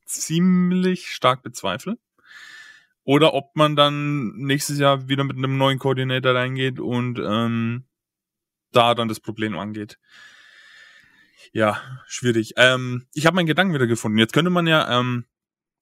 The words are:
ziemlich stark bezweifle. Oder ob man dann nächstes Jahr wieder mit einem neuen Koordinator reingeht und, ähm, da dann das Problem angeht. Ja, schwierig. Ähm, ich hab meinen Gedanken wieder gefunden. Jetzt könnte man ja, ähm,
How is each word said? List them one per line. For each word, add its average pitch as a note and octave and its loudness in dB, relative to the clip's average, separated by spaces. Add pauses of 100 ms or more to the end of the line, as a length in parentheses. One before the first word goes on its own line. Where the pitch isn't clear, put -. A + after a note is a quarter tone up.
ziemlich F3+ 0
stark B2+ 0
bezweifle. D3 -8 (1040)
Oder C#3+ 4
ob - -6
man D3+ 2
dann D3 0
nächstes C#3 -4
Jahr C#3 2
wieder C#3 0
mit C3 -4
einem C3+ -2
neuen C3+ 2
Koordinator C3 -2
reingeht C3 -4
und, A#2+ -4
ähm, A#2 -2 (880)
da A#2+ 4
dann A2+ -2
das A2 -6
Problem A2 -6
angeht. G#2 -10 (1600)
Ja, G#2+ 0 (240)
schwierig. A2+ -2
Ähm, B2+ 2
ich D3+ 0
hab E3 6
meinen F3+ 2
Gedanken F3 2
wieder B2+ 2
gefunden. A2 0
Jetzt A2 4
könnte E3 2
man F3 2
ja, D3+ 2
ähm, B2 -4 (560)